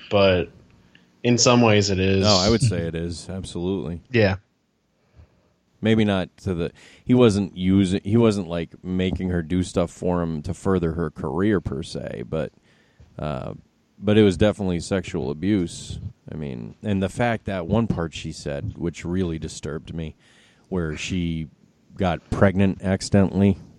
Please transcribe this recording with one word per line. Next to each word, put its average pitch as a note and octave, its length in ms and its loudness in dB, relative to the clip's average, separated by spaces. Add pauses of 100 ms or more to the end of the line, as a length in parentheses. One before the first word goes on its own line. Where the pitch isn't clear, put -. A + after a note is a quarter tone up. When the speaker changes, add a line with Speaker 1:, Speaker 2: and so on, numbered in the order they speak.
(100)
Speaker 1:
But F#2+ 380 4 (720)
in B2 160 2
some B2 220 6
ways G#2 300 4
it F#2 100 0
is. F#2+ 240 2
Speaker 2:
No, G#2+ 100 4
I F#2 140 2
would A2+ 140 2
say F#2+ 240 0
it E2 80 -6
is, E2 340 -6
absolutely. F2 720 -6 (100)
Speaker 1:
Yeah. G2+ 260 2 (1500)
Speaker 2:
Maybe A2 220 4
not F#2+ 340 -2
to F#2+ 160 -4
the, E2 180 -4 (320)
he - 80 2
wasn't G#2 440 4
using, F#2+ 480 2
he G2+ 120 2
wasn't, G#2 300 4
like, E2+ 260 -6 (120)
making F#2 460 -2
her F2 120 0
do F2 220 -2
stuff F2 260 -2
for F2+ 320 -2
him D#2+ 200 -4
to E2 120 -6
further F2 380 0
her D#2 180 -4
career E2+ 500 -2
per D2+ 220 -6
se, - 480 -10
but, D#2 220 -4 (680)
uh, C#2 360 -8 (440)
but G#2 180 2
it A2 60 8
was F#2+ 140 4
definitely F#2+ 420 0
sexual E2+ 520 -4
abuse. F2 680 -4 (320)
I D#2 60 -12
mean, C2+ 480 -10
and G2 180 -2
the F#2+ 60 0
fact A#2 380 -4
that F#2 200 -6
one G#2 220 0
part E2 260 -4
she - 160 -10
said, C#2+ 480 -8
which E2 260 -6
really E2+ 360 -2
disturbed D#2 520 -10
me, D#2+ 220 -8 (540)
where E2 280 -4
she E2 520 -4 (480)
got F2 340 -2
pregnant F#2+ 520 2
accidentally G2 760 2 (200)